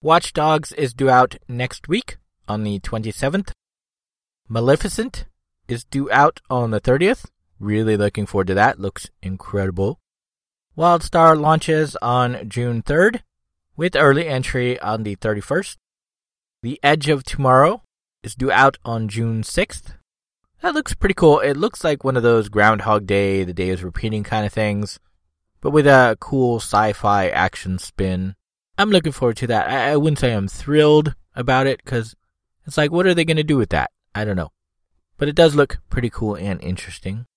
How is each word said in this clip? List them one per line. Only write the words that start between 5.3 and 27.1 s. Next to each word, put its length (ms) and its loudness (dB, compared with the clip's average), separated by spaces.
is 200 -8
due 260 -6
out 380 2
on 220 -2
the 100 -2
thirtieth. 500 0
Really 380 0
looking 300 -2
forward 220 -2
to 80 0
that. 260 2
Looks 280 -10
incredible. 800 -6
Wildstar 600 4
launches 640 0
on 480 -2
June 320 -4
third, 420 0
with 180 -2
early 320 4
entry 540 -2
on 220 -4
the 120 -6
thirty-first. 600 -4
The 200 -10
Edge 240 2
of 160 0
Tomorrow 580 2
is 120 -14
due 160 -2
out 320 4
on 240 -6
June 360 -4
sixth. 500 -6
That 140 -2
looks 180 -4
pretty 220 0
cool. 260 6
It 160 0
looks 260 -4
like 220 -2
one 100 0
of 80 0
those 240 4
Groundhog 580 2
Day, 380 0
the 80 -6
day 160 -4
is 160 -4
repeating 400 -6
kind 220 -4
of 80 -6
things, 440 -4
but 120 -2
with 140 4
a 360 6
cool 340 0
sci-fi 720 0